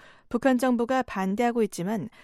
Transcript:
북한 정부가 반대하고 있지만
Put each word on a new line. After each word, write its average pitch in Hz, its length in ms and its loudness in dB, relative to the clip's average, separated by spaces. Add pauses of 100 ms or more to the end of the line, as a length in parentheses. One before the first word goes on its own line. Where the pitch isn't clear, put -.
(280)
북한 254 300 2
정부가 247 460 2
반대하고 220 600 0
있지만 196 460 -4 (140)